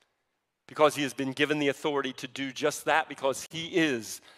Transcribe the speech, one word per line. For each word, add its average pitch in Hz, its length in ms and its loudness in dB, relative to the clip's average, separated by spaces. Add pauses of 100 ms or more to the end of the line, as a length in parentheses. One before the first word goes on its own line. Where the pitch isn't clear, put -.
(680)
because 147 280 4
he 143 60 -4
has 131 120 -2
been 135 180 -4
given 147 260 2
the 143 120 2
authority 135 440 -2
to - 140 -12
do 135 240 -8
just 147 340 -2
that 151 240 2
because - 400 -2
he 165 180 -8
is 147 540 0 (160)